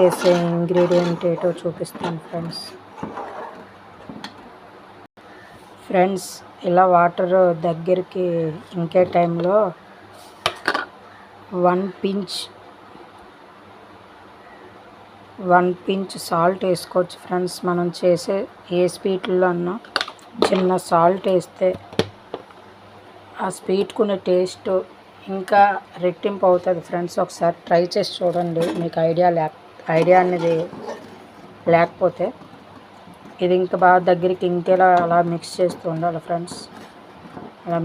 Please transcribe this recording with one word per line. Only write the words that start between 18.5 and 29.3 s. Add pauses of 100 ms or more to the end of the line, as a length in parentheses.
ఏ (140)
స్వీట్లలో
అన్నా (720)
చిన్న (140)
సాల్ట్
వేస్తే (1800)
ఆ (100)
స్వీట్కున్న (120)
టేస్ట్ (640)
ఇంకా (440)
రెట్టింపు
అవుతుంది
ఫ్రెండ్స్.
ఒకసారి (120)
ట్రై (140)
చేసి
చూడండి, (160)
మీకు (120)
ఐడియా (100)